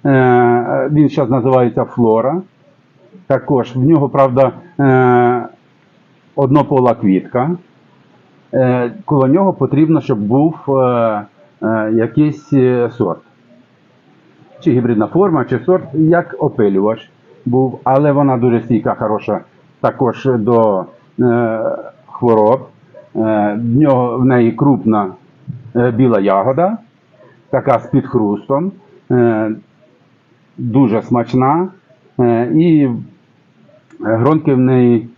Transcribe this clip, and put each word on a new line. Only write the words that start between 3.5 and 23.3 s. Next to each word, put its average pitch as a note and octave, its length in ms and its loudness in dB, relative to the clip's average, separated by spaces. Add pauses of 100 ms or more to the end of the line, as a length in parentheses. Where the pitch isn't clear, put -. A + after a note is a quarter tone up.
в C3 40 -4
нього, C#3+ 300 2
правда, C3+ 420 2 (280)
е, B2 640 2 (920)
однопола C3+ 580 2
квітка. A2+ 580 -2 (1000)
Е, B2+ 380 0 (140)
коло C3+ 220 2
нього F#3 260 2
потрібно, D3 480 0
щоб B2+ 180 -4
був, C#3 360 0 (120)
е, A#2+ 540 0 (400)
е, A2 320 -2
якийсь, C#3+ 600 -2
е, B2 360 2
сорт. G#2 300 -4 (1400)
Чи D#3+ 120 0
гібридна A#2 360 0
форма, D#3+ 380 0
чи B2+ 140 -4
сорт, F#3 240 -2 (100)
як E3 460 0
опилювач G#2+ 680 -2 (360)
був. B2 380 -2
Але C#3+ 280 2
вона C#3 260 0
дуже A#2 240 0
стійка, A#2 380 -2
хороша G#2+ 400 -4 (420)
також B2+ 440 -2
до, A2+ 600 0 (340)
е, A#2 400 0 (480)
хвороб. A2+ 520 2 (560)
Е, G#2+ 460 -2